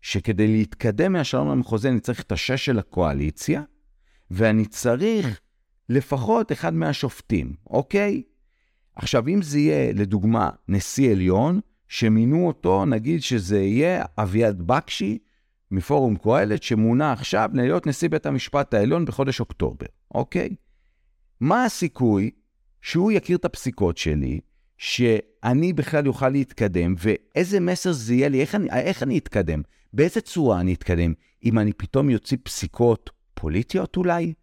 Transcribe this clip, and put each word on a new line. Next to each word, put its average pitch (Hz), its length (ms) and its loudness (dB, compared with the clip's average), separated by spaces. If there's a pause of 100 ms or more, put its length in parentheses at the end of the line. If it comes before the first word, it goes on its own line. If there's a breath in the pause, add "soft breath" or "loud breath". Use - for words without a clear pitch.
שכדי 101 440 0
להתקדם 110 640 2
מהשלום 143 380 -2
למחוזי, 123 380 0
אני 123 120 0
צריך - 200 -6
את - 120 -8
השש 127 320 -4
של 123 140 0
הקואליציה, 78 840 -2 (680)
ואני 110 360 2
צריך 135 760 -2 (480)
לפחות 143 640 0
אחד 165 220 -4
מהשופטים, 120 800 -2 (160)
אוקיי? 202 520 0 (760)
עכשיו, 123 320 0
אם 196 140 2
זה 147 160 -2
יהיה, 147 340 2
לדוגמה, 104 580 2 (180)
נשיא 107 420 0
עליון, 101 500 2 (280)
שמינו 120 580 2
אותו, 98 380 0
נגיד 139 380 0
שזה 101 380 0
יהיה 131 440 0 (140)
אביעד 104 440 0
בקשי, 165 560 -2 (520)
מפורום 117 460 0
קהלת, 107 460 0
שמונה 120 500 2
עכשיו - 420 -2
להיות 139 320 0
נשיא 160 220 -2
בית 156 180 -2
המשפט 139 480 -2
העליון 143 300 2
בחודש 135 360 -4
אוקטובר, 69 460 -6 (280)
אוקיי? 175 400 -2 (840)
מה 202 240 2
הסיכוי 120 680 0 (520)
שהוא 190 300 0
יכיר 180 240 0
את - 80 -4
הפסיקות 101 520 -2
שלי, 73 440 -2 (380)
שאני 120 960 0
בכלל 147 340 0
יוכל 131 220 0
להתקדם, 98 680 0
ואיזה 170 640 0
מסר 180 320 0
זה 120 220 -2
יהיה 135 140 4
לי, 135 120 2
איך 151 140 -2
אני, 196 160 -2
איך 147 320 -2
אני 143 160 0
אתקדם, 82 440 -2 (300)
באיזה 165 280 2
צורה 123 400 0
אני 90 140 2
אתקדם, 85 380 0 (320)
אם 113 140 2
אני 104 140 2
פתאום 139 380 -2
יוציא 120 320 0
פסיקות - 680 0 (240)
פוליטיות 120 600 -4
אולי 170 360 0 (100)